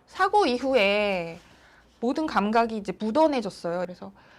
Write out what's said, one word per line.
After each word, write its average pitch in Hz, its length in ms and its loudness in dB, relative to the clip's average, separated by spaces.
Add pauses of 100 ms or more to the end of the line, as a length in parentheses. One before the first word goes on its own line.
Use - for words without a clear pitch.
사고 392 380 2
이후에 208 920 0 (600)
모든 285 260 -2
감각이 226 500 0
이제 196 220 -6
묻어내졌어요. 220 840 0
그래서 180 320 -10 (280)